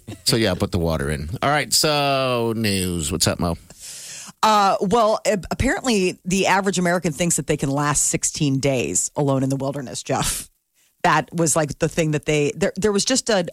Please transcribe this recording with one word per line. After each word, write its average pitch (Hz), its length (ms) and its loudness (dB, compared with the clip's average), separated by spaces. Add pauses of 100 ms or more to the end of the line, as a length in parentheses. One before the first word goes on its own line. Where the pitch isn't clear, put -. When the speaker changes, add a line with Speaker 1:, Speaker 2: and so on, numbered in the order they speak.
(260)
Speaker 1:
So 143 100 2
yeah, 107 180 2
put 92 180 -2
the 95 80 0
water 78 300 0
in. 78 200 -4 (120)
All 139 80 2
right, 143 240 0
so 135 840 0
news. 92 560 -2
What's 87 160 0
up, 95 120 -2
Mo? 85 180 0 (840)
Speaker 2:
Uh, 208 380 6
well, 214 440 2
a-, 196 140 2 (120)
apparently 220 720 0
the 185 220 2
average 190 300 2
American 175 360 0
thinks 175 240 0
that 156 100 -4
they 151 100 0
can 147 120 -2
last 147 360 0
sixteen 139 540 0
days 117 560 0
alone 135 280 2
in 135 60 0
the 139 60 0
wilderness, 135 480 -6
Jeff. - 460 -4 (540)
That 156 300 2
was, 165 220 0
like, 156 240 -2
the 165 80 0
thing 156 240 0
that 147 140 -2
they, 147 280 2
there, 185 220 -2
there 202 160 0
was 196 140 0
just 262 240 -2
a, 185 240 2